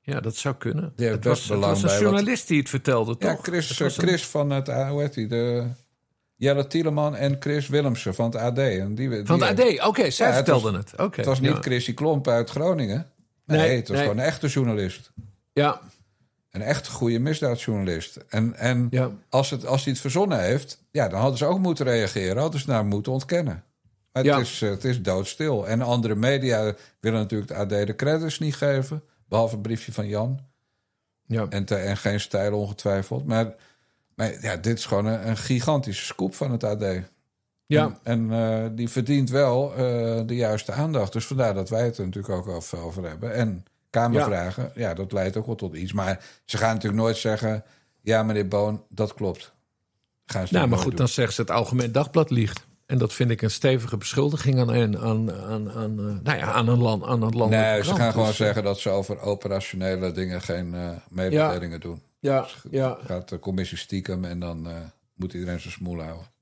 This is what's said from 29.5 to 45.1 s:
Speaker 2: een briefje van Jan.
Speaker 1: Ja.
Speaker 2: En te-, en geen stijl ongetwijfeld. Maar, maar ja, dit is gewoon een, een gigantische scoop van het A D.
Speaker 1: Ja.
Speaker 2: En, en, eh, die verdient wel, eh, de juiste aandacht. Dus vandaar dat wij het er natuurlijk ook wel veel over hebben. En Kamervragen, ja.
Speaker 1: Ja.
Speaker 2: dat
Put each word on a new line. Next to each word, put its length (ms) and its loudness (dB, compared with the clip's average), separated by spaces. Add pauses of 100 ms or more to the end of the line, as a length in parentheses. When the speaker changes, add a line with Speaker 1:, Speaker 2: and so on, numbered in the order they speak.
Speaker 2:
een 60 -6
briefje 300 -6
van 160 -4
Jan. 320 -2 (840)
Speaker 1:
Ja. 220 0
Speaker 2:
En 160 -2
te-, 100 -2
en 220 -2
geen 240 0
stijl 380 -2
ongetwijfeld. 680 -2
Maar, 280 0 (600)
maar 280 -6
ja, 140 -4
dit 220 -2
is 80 -6
gewoon 200 0
een, 220 -2
een 80 0
gigantische 680 0
scoop 300 -4
van 160 -4
het 140 -2
A 120 0
D. 80 -4 (840)
Speaker 1:
Ja. 360 2
Speaker 2:
En, 280 0
en, 20 0 (320)
eh, 80 -4
die 160 -4
verdient 420 2
wel, 420 2
eh, 60 -8 (480)
de 100 -2
juiste 360 0
aandacht. 400 0
Dus 140 -4
vandaar 280 2
dat 140 -2
wij 160 0
het 140 -2
er 60 -2
natuurlijk 300 -4
ook 120 -4
wel 140 -6
veel 180 -8
over 300 -8
hebben. 260 -8
En 300 -2 (260)
Kamervragen, 720 2 (120)
ja. 140 -4
Speaker 1:
Ja. 60 -4
Speaker 2:
dat 180 -6